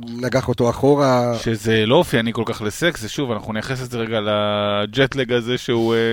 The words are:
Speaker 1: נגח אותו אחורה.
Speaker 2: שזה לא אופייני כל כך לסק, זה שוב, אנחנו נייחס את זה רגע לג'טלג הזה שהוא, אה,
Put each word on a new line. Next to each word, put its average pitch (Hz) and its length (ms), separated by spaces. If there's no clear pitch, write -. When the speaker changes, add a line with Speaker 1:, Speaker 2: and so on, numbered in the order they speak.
Speaker 1:
נגח 123 260
אותו 120 220
אחורה. 131 720
Speaker 2:
שזה 110 440
לא 117 100
אופייני 117 380
כל 117 120
כך 110 160
לסק, 131 360
זה 107 120
שוב, 131 220
אנחנו 110 220
נייחס 127 300
את 123 80
זה 120 60
רגע 113 240
לג'טלג 104 1080
הזה 120 260
שהוא, 117 380
אה, 113 40